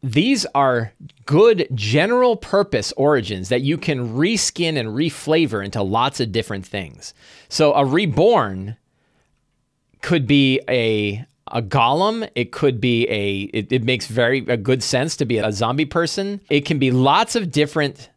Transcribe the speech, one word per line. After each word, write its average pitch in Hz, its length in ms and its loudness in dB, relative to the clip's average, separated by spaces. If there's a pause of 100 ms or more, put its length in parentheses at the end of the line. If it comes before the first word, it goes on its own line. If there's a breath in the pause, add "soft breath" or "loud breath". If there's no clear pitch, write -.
These 180 500 2
are 127 380 2 (340)
good 190 480 4
general 185 640 2
purpose 190 600 -2
origins 107 520 0
that 123 120 2
you 143 160 0
can 123 380 -4
reskin 165 640 0
and 113 120 -4
reflavor 143 720 0
into 101 180 -4
lots 110 380 0
of 113 120 -2
different 101 340 -4
things. - 480 -12 (340 loud breath)
So 151 260 2
a 143 120 4
Reborn 139 880 2 (1300)
could 151 260 0
be 135 320 4 (100)
a, 110 560 0 (220)
a 120 140 -4
golem. 147 720 0
It 120 160 -4
could 131 300 0
be 120 260 2
a, 101 360 -4 (140)
it, 104 140 -4
it 123 140 0
makes 123 220 -2
very, 120 320 0
a 120 180 -2
good 123 260 0
sense 135 320 -2
to 143 100 -2
be 113 120 -2
a 107 160 -2
zombie 120 320 0
person. 190 640 -4
It 147 160 0
can 151 140 -2
be 135 120 2
lots 143 460 2
of 196 120 -4
different 147 680 -2